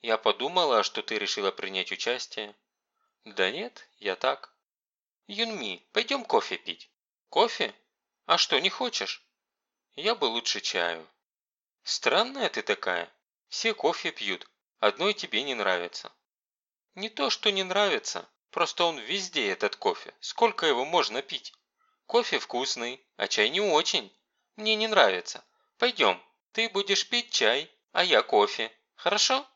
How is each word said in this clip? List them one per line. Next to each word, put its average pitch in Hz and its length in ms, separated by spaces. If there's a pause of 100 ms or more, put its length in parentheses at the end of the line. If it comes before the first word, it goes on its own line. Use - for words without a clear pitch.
Я 113 160
подумала, 131 640
что - 180
ты 107 180
решила 98 320
принять 95 420
участие". 107 600 (720)
"Да 98 260
нет, 190 380 (120)
я 98 160
так". - 380 (720)
"Юнми, 202 540 (100)
пойдем 240 340
кофе 101 320
пить". - 320 (400)
"Кофе? 185 440 (520)
А 170 100
что, 165 220
не 175 100
хочешь?" - 540 (720)
"Я 196 200
бы 175 120
лучше 113 340
чаю". 85 480 (760)
"Странная 220 680
ты - 120
такая. 90 480 (380)
Все - 240
кофе 165 380
пьют, 98 360 (320)
одной 156 360
тебе 117 280
не 139 120
нравится". 92 580 (840)
"Не 196 140
то, 269 200
что - 220
не 196 120
нравится, 185 680 (220)
просто - 340
он 165 140
везде, 143 520
этот 101 260
кофе. - 440
Сколько - 460
его 131 180
можно 139 380
пить? - 320 (520)
Кофе 226 340
вкусный, 123 640 (140)
а 104 100
чай 107 220
не 165 120
очень. 170 520 (440)
Мне 214 200
не 214 100
нравится. 113 560 (340)
Пойдем, 127 460 (300)
ты 226 160
будешь 196 400
пить 240 220
чай, 127 400 (220)
а 175 120
я 151 180
кофе. 107 480 (240)
Хорошо?" 254 600